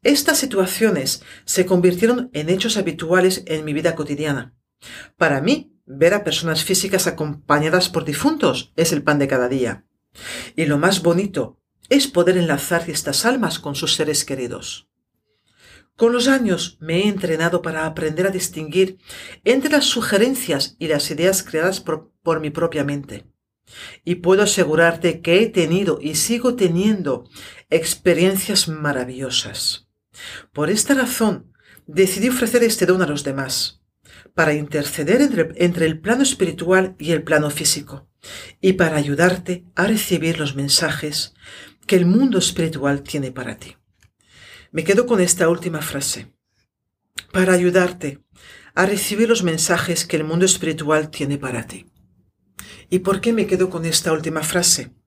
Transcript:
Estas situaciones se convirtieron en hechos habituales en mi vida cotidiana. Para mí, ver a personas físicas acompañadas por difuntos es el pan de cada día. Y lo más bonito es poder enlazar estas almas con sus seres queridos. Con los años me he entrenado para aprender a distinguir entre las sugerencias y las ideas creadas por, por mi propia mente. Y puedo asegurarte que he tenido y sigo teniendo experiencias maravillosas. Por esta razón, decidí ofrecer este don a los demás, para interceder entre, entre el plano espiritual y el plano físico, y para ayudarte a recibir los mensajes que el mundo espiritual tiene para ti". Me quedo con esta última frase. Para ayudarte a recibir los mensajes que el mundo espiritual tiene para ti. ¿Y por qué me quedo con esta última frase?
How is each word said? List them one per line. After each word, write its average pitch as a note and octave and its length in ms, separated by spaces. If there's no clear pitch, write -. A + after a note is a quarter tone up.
Estas C#4+ 340
situaciones F#3+ 840
se F#3 220
convirtieron F#3 680
en D3+ 180
hechos G#3+ 260
habituales F3+ 680
en D#3 180
mi D3+ 80
vida D#3+ 240
cotidiana. C#3+ 580
Para C#3+ 240
mí, B3+ 340
ver D3+ 280
a G3+ 80
personas D#3+ 400
físicas F#3 460
acompañadas D#3 800
por D#3+ 160
difuntos D#3 720
es E3 160
el D3+ 100
pan D3 160
de C#3 80
cada B2+ 220
día. B2 380
Y D#3+ 120
lo D3 120
más F3 240
bonito E3+ 580
es C#4 180
poder F3 300
enlazar E3+ 520
estas D3 380
almas A#3+ 320
con C#3+ 160
sus C#3+ 200
seres D3+ 300
queridos. - 640
Con A#3 160
los B3 160
años A3 520
me D#3+ 180
he G#3 100
entrenado E3+ 520
para D#3+ 240
aprender D#3 440
a - 20
distinguir F3+ 680
entre C4+ 260
las D4 180
sugerencias A3 920
y E3 80
las D3+ 240
ideas F3 320
creadas F3 380
por, D#3 320
por D#3+ 160
mi D#3 120
propia D#3+ 340
mente. C#3+ 420
Y F3 120
puedo F#3+ 280
asegurarte E3 800
que F3 200
he A3+ 60
tenido E3+ 520
y D3+ 140
sigo A#3+ 400
teniendo F3+ 720
experiencias F3+ 1000
maravillosas. C3 1160
Por D3 160
esta G#3+ 260
razón, A#3 580
decidí F#3+ 420
ofrecer A#3+ 360
este A3+ 220
don F#3 160
a E3 40
los D3 160
demás, C3+ 600
para D#3 180
interceder D3 680
entre, G3 320
entre F3 220
el D#3+ 140
plano A#3 240
espiritual F#3 760
y D#3 140
el D3 100
plano D3+ 280
físico, D3 580
y F#3+ 120
para E3 240
ayudarte F3 680
a F3+ 100
recibir E3 540
los C#3 160
mensajes D3 800
que - 80
el F3+ 100
mundo G#3+ 340
espiritual C#3+ 680
tiene C3+ 260
para A#2+ 280
ti". - 180
Me D#3+ 100
quedo G3 240
con A#3 140
esta F3 280
última E3 340
frase. - 520
Para F#3 200
ayudarte F3+ 720
a F#3 120
recibir G#3 420
los A3 160
mensajes E3 600
que - 120
el D#3 80
mundo E3+ 220
espiritual D#3 640
tiene C#3 280
para B2+ 300
ti. - 240
¿Y F#3 100
por F#3+ 200
qué A#3 120
me G#3+ 140
quedo F#3 240
con E3 140
esta E3 280
última D#3+ 300
frase? D#3 540